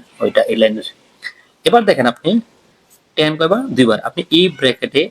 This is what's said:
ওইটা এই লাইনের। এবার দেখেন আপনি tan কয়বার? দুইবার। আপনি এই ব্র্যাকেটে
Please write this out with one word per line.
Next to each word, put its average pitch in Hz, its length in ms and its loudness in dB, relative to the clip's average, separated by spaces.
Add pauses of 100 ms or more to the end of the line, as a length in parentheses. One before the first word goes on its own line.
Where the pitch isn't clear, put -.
(200)
ওইটা - 220 0
এই - 140 -4
লাইনের। 110 320 0 (760)
এবার 214 200 2
দেখেন 135 220 2
আপনি 123 240 -4 (840)
tan 156 200 0
কয়বার? 170 300 0
দুইবার। 117 340 2
আপনি 143 300 -8
এই 175 180 4
ব্র্যাকেটে 135 640 -2